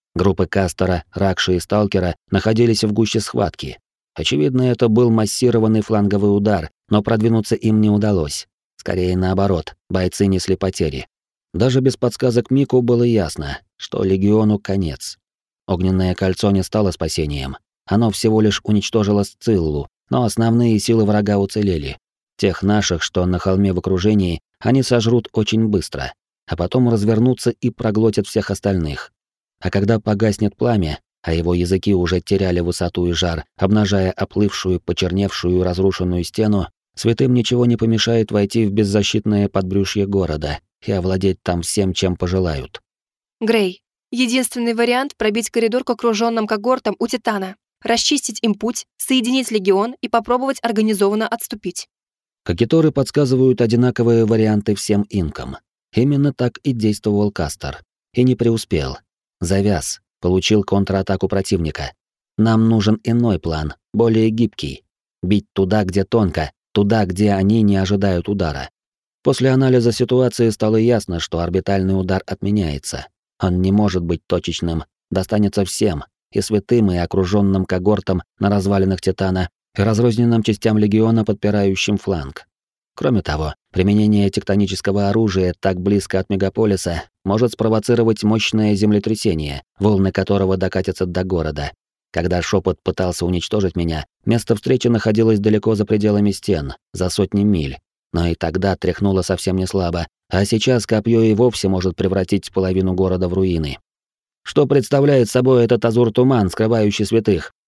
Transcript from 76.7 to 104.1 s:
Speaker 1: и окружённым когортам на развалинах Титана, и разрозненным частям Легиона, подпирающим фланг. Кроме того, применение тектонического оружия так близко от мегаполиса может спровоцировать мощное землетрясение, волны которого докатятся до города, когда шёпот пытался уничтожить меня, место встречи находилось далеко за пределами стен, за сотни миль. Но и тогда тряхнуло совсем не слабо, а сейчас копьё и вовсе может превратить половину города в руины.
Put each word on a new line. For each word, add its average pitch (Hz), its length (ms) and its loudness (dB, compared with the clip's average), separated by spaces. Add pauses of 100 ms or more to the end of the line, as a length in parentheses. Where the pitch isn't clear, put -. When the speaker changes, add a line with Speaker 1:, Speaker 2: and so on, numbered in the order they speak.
Speaker 1:
и 87 60 0
окружённым 95 680 0
когортам 92 580 -2 (160)
на 101 100 0
развалинах 98 520 0
Титана, 92 480 -2 (280)
и 101 40 2
разрозненным 113 640 2
частям 107 340 0
Легиона, 110 460 2
подпирающим 101 760 0
фланг. 76 480 -6 (480)
Кроме 113 280 0
того, 76 340 -4 (160)
применение 104 580 2
тектонического 98 800 -2
оружия 95 500 0
так 92 200 -2
близко 95 400 0
от 92 100 -6
мегаполиса 95 760 -2 (200)
может 110 300 0
спровоцировать 113 680 0
мощное 107 520 2
землетрясение, 98 880 0 (160)
волны 98 320 2
которого 95 460 0
докатятся 92 480 -2
до 90 180 -4
города, 78 480 -4 (400)
когда 87 300 -2
шёпот 92 420 -2
пытался 90 420 -2
уничтожить 90 500 -2
меня, 82 300 -4 (200)
место 113 300 0
встречи 127 320 0
находилось 110 520 2
далеко 107 360 2
за 104 100 0
пределами 104 460 2
стен, 76 420 -4 (200)
за 90 160 -2
сотни 101 340 0
миль. 78 360 0 (340)
Но 85 140 0
и 82 80 0
тогда 92 400 -2
тряхнуло 95 460 0
совсем 92 340 -2
не 92 100 0
слабо, 87 400 -2 (260)
а 98 140 2
сейчас 113 400 0
копьё 113 360 2
и 110 120 4
вовсе 110 340 2
может 92 300 -2
превратить 95 540 -2
половину 92 420 0
города 92 340 0
в 87 60 -4
руины. 85 460 -2 (640)